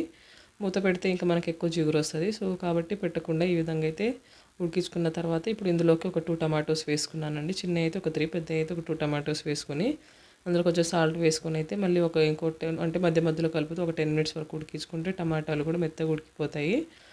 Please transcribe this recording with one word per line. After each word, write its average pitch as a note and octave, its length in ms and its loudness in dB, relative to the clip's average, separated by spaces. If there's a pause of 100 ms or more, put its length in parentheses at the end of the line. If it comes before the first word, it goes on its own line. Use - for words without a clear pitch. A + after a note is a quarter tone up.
(640)
మూత F#3+ 220 -2
పెడితే F#3 280 2
ఇంకా F3+ 160 -2
మనకి E3+ 220 2
ఎక్కువ E3+ 240 -2
జిగురు D#3 240 2
వస్తది. D#3 280 -2 (100)
So, G3 80 -4 (180)
కాబట్టి E3+ 300 0 (100)
పెట్టకుండా E3 480 0
ఈ - 80 4
విధంగా D#3+ 300 0
అయితే G3 180 -2 (540)
ఉడికించుకున్న F3 540 0
తర్వాత E3 380 0
ఇప్పుడు G3+ 180 -2
ఇందులోకి E3 380 6
ఒక E3+ 160 0
టూ E3+ 160 0
టమాటోస్ D#3 480 2
వేసుకున్నానండి. D3+ 720 -2
చిన్నవి E3+ 260 0
అయితే E3 160 -2
ఒక E3 140 -2
త్రీ, D3+ 180 2
పెద్దవి D#3+ 260 -2
అయితే D#3+ 160 -2
ఒక E3 120 -4
టూ D#3+ 140 -2
టమాటోస్ D3 460 -2
వేసుకొని D3 400 -2 (580)
అందులో F3 220 2
కొంచెం E3+ 240 4
సాల్ట్ D#3+ 320 2
వేసుకొని D#3+ 380 2
అయితే D#3 120 -4 (100)
మళ్ళీ F3 240 4
ఒక E3 100 0 (140)
ఇంకో D#3+ 180 0 (120)
టెన్, E3 240 -2
అంటే E3 200 0
మధ్య E3 220 4
మధ్యలో D#3+ 280 2
కలుపుతూ E3 300 -2
ఒక E3 140 -2
టెన్ D#3 160 2
మినిట్స్ D#3 220 0
వరకు D#3 200 -8
ఉడికించుకుంటే D#3+ 600 -6
టమాటాలు D#3 500 0
కూడా E3+ 140 0
మెత్తగా D#3+ 320 -2
ఉడికిపోతాయి. D3+ 600 -2 (380)